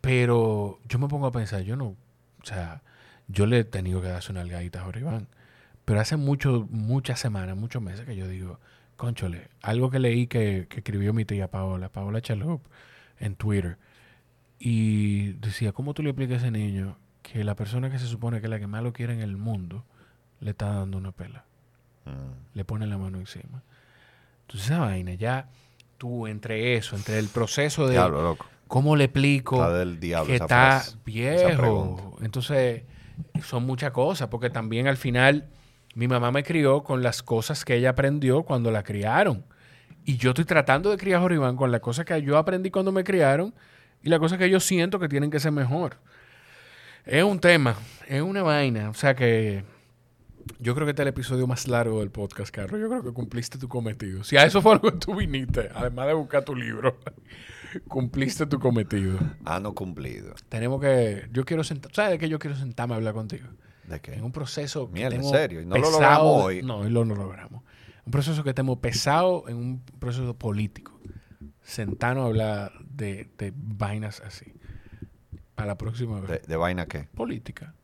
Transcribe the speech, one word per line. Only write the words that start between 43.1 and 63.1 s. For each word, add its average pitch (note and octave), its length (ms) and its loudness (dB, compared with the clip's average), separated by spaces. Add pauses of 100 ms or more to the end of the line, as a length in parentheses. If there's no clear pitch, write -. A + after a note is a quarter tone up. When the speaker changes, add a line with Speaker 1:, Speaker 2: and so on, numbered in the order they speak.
Speaker 1:
y - 60 -4
las E3 120 6
cosas E3+ 180 2
que F#3 100 4
yo G3 120 6
siento F#3 380 2
que F3 100 -2
tienen C#3+ 220 0
que D3+ 100 0
ser D3+ 120 0
mejor. C#3+ 440 0 (1080)
Es D3 200 2
un G3+ 160 2
tema, D3+ 360 6 (320)
es C#3 140 -2
una G3 200 -2
vaina. C#3 460 2
O A2 60 -8
sea C#3 220 4
que A2 480 2 (960)
yo A#2+ 160 0
creo D3+ 100 0
que D3 60 0
este C#3+ 100 0
es - 40 2
el - 20 2
episodio B2+ 400 0
más B2 180 -2
largo A#2 340 2
del G#2 120 -2
podcast, G2+ 420 -6
Carlos. G#2+ 260 -6
Yo A3 80 -2
creo B3+ 140 -2
que B2 100 -6
cumpliste A#2+ 460 -6
tu B2+ 100 -8
cometido. G#2 540 -6
Si C#3+ 140 4
a C#3 80 12
eso F#3 180 6
fue G#3+ 140 10
lo - 40 4
que - 120 4
tú F3+ 240 -4
viniste, C3 580 -2
además B2 320 -4
de D3+ 80 2
buscar D3 300 0
tu C#3 100 -6
libro, A#2 440 -2 (440)
<laughs> - 460 -14
cumpliste C3+ 580 -2
tu C#3 140 0
cometido. G#2 580 2 (260)
Speaker 2:
Ah, E2 140 -4
no G2+ 160 -6
cumplido. C2+ 600 -10 (140)
Speaker 1:
Tenemos A#2+ 320 -4
que, A#2 520 2
yo B2+ 120 -2
quiero D#3+ 200 -2
senta-, C#3+ 280 -8
¿sabes G#3 200 0
de E3 60 0
qué D#3+ 100 -2
yo D#3 100 -2
quiero D3 180 -6
sentarme B2 380 -4
a - 40 -2
hablar A2 160 -2